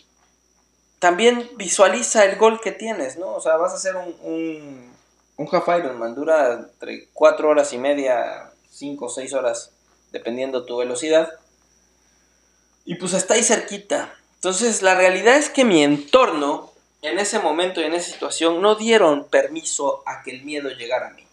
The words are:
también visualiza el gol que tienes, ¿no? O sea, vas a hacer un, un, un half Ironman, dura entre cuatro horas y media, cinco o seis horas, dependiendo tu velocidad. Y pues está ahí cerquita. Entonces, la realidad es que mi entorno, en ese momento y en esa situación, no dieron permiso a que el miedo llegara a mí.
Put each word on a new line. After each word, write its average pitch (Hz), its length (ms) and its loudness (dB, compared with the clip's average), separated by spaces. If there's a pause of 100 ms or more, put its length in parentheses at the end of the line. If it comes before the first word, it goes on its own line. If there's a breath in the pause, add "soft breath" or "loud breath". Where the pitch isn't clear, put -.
(1000)
también 233 580 2
visualiza 208 680 2
el 196 120 2
gol 220 240 4
que 202 120 -6
tienes, 165 460 -8
¿no? 185 160 -8
O 175 60 -8
sea, 160 160 2
vas 180 160 0
a 190 40 -10
hacer 185 200 -6
un, 180 260 -10
un, 151 760 -10 (400)
un - 140 -10
half 170 180 0
Ironman, 123 460 -2
dura 147 380 2
entre 113 600 -12
cuatro 156 360 4
horas 147 240 4
y 123 60 -6
media, 127 720 -2 (180)
cinco 139 360 -12
o - 20 -8
seis 131 240 -10
horas, 123 400 -2 (400)
dependiendo 127 520 -4
tu 120 120 -8
velocidad. 151 560 0 (1500)
Y 170 120 -10
pues 180 180 -6
está 185 200 2
ahí 233 80 2
cerquita. - 720 -2 (200)
Entonces, 196 480 -2
la 190 120 4
realidad 185 420 4
es 294 120 0
que 262 160 2
mi 175 180 6
entorno, 147 880 2 (300)
en 156 180 -4
ese 208 200 -2
momento 175 420 -2
y 160 40 0
en 156 100 -4
esa 175 180 -6
situación, 165 480 -2
no 214 140 4
dieron 214 500 2
permiso 143 840 -2
a 131 160 -10
que 123 100 -14
el 127 100 -16
miedo 143 260 -10
llegara 120 400 -8
a - 20 -20
mí. - 220 -20